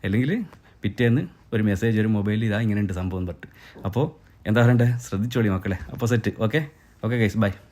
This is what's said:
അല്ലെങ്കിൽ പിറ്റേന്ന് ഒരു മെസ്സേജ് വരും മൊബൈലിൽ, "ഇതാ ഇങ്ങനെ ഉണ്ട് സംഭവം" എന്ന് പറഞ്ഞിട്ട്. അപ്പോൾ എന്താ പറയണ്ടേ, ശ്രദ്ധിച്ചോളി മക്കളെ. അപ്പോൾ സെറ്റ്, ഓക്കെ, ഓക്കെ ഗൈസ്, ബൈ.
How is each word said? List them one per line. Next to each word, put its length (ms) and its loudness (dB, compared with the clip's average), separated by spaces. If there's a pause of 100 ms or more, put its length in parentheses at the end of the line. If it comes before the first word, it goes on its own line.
അല്ലെങ്കിൽ 280 0 (500)
പിറ്റേന്ന് 420 2 (280)
ഒരു 120 0
മെസ്സേജ് 340 2
വരും 160 2
മൊബൈലിൽ, 320 0
"ഇതാ 140 0
ഇങ്ങനെ 220 0
ഉണ്ട് 120 -2
സംഭവം" 280 -4
എന്ന് 120 -6
പറഞ്ഞിട്ട്. 200 -18 (320)
അപ്പോൾ 200 0 (400)
എന്താ 160 2
പറയണ്ടേ, 360 6
ശ്രദ്ധിച്ചോളി 520 -2
മക്കളെ. 300 -2 (120)
അപ്പോൾ 160 -4
സെറ്റ്, 320 0
ഓക്കെ, 220 0 (420)
ഓക്കെ 140 -2
ഗൈസ്, 200 0
ബൈ. 160 2 (180)